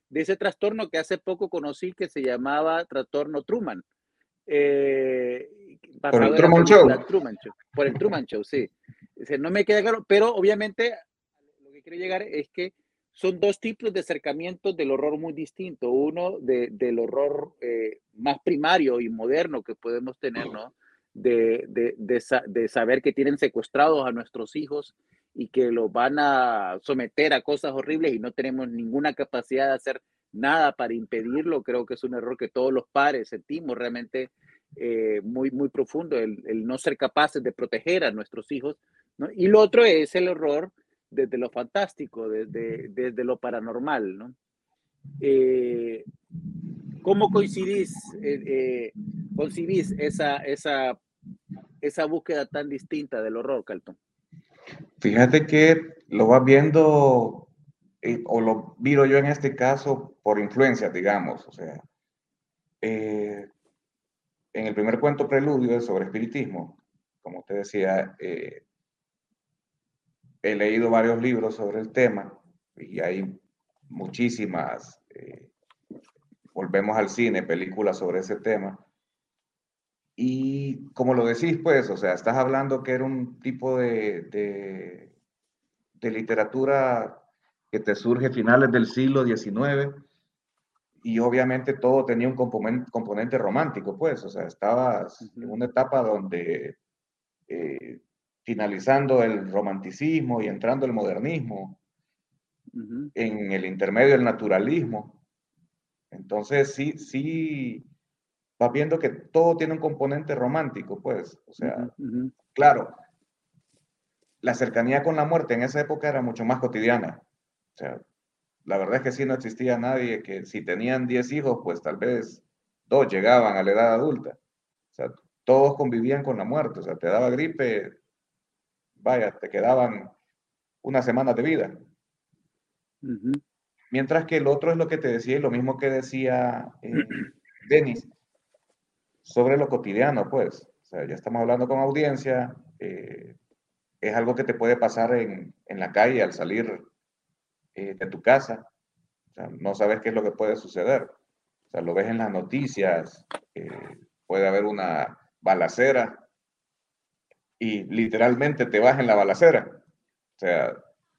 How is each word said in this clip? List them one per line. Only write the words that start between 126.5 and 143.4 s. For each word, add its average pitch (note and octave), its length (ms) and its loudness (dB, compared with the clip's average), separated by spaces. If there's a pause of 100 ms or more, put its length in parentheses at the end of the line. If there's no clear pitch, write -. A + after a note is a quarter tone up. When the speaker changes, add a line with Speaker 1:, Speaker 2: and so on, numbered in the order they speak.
Speaker 2:
O - 20 -12
sea, F2 140 -8
te E2+ 120 -4
daba A#2+ 220 2
gripe, B2 600 -2 (1040)
vaya, A2 440 -2
te - 120 -10
quedaban A2 600 2 (720)
unas C3 220 0
semanas B2 300 2
de A2+ 80 -2
vida. C#3 360 -2 (1200)
Speaker 1:
Ujú. B2 300 -6 (580)
Speaker 2:
Mientras D3 360 0
que E3 100 0
el C#3 100 2
otro C#3+ 240 2
es E3 60 2
lo E3 100 0
que D#3+ 120 -2
te C#3+ 100 -2
decía A#2 300 0
y - 20 -2
lo C#3+ 100 0
mismo B2+ 260 -2
que C3+ 140 0
decía, B2+ 800 -2 (140)
eh, A#2 100 -10
Speaker 1:
<clears throat> - 760 -8
Speaker 2:
Denis, C3+ 400 2 (1120)
sobre B2+ 340 2
lo C#3+ 120 2
cotidiano, A#2 640 0
pues. - 320 -2 (200)
O - 20 -20
sea, D#2 220 -8
ya C#2+ 80 -8
estamos A#2 260 -6
hablando A#2+ 260 0
con C3+ 140 0
audiencia, C3+ 760 -2 (240)
eh, G2 560 -14 (640)